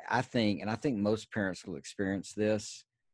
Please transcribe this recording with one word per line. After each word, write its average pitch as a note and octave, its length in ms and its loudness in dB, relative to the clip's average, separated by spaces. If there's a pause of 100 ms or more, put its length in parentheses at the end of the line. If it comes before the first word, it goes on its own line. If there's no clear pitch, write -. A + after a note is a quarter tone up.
I A#2+ 120 4
think, G#2+ 400 2
and G2+ 80 -4
I G#2+ 60 0
think B2+ 220 0
most G#2+ 340 2
parents F#2+ 340 -2
will E2+ 120 -8
experience F#2+ 560 -2
this, G#2+ 520 0 (280)